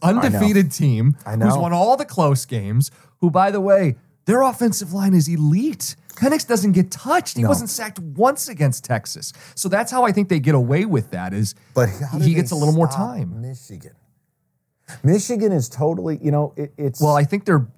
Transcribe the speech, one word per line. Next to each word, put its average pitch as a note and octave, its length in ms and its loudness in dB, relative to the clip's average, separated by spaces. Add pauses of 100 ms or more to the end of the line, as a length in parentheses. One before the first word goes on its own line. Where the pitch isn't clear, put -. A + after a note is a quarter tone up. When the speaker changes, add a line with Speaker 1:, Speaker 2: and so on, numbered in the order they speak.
Speaker 1:
I F3 100 4
know. A#3+ 80 0
Speaker 2:
undefeated G#3 500 2
team C3 540 2
Speaker 1:
I G#2 120 -6
know. A2+ 100 2
Speaker 2:
who's - 100 2
won E3+ 160 -2
all G3+ 240 2
the C#4+ 80 -2
close C#3+ 400 0
games, A2 460 -2 (320)
who, F3 80 4
by F#3 200 2
the G3+ 120 -2
way, F#3+ 340 2 (300)
their A#3+ 160 4
offensive A3+ 500 -2
line G3 220 2
is D#3+ 140 4
elite. E3+ 680 -2 (180)
Penix D4 300 0
doesn't G#3 280 2
get F#3 180 2
touched. - 460 -4
He A#2+ 80 0
Speaker 1:
No. - 40 2
Speaker 2:
wasn't A#3 220 -2
sacked G#3+ 300 -10
once F#3 480 0
against D3 360 -2
Texas. - 480 -8 (220)
So - 140 -6
that's G#3 240 -2
how B3+ 100 0
I A#3 80 4
think G3 180 0
they E3+ 120 2
get C#3+ 160 2
away C3+ 280 2
with E3 280 -2
that F#2 200 -6
is G2+ 220 -2 (200)
Speaker 1:
But A#2+ 160 2
how C3+ 280 -8
Speaker 2:
he D3+ 120 2
Speaker 1:
do E3 40 2
Speaker 2:
gets B2+ 160 0
Speaker 1:
they F3 60 -4
Speaker 2:
a - 20 -4
little D3+ 160 2
more D#3+ 160 2
Speaker 1:
stop G3+ 240 -4
Speaker 2:
time. A2+ 260 -8
Speaker 1:
Michigan. B2 520 -14 (1120)
Michigan G3+ 480 2
is C3+ 160 0
totally, D#3+ 540 -4
you D3+ 80 0
know, D3 260 0
it, C#3+ 200 -8
it's C#3 240 -6
Speaker 2:
Well, D3+ 140 4
I C#3+ 100 2
think G3 200 -2
their, D3 340 2